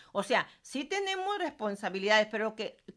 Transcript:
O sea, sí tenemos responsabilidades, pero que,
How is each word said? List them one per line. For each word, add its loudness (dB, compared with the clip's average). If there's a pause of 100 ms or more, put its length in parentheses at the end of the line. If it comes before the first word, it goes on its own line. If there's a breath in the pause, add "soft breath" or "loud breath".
(120)
O 0
sea, 2 (160 loud breath)
sí -6
tenemos -2
responsabilidades, 2
pero -2
que, -8 (200)